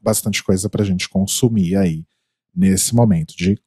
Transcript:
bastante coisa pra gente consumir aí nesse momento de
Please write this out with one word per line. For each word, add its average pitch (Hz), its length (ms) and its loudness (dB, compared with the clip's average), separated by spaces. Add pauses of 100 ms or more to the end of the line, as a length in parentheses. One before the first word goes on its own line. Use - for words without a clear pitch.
bastante 107 420 -2
coisa 98 260 0
pra 107 140 -2
gente 92 260 -2
consumir 98 640 0
aí 82 300 0 (500)
nesse 95 400 0
momento 98 400 2
de 95 320 0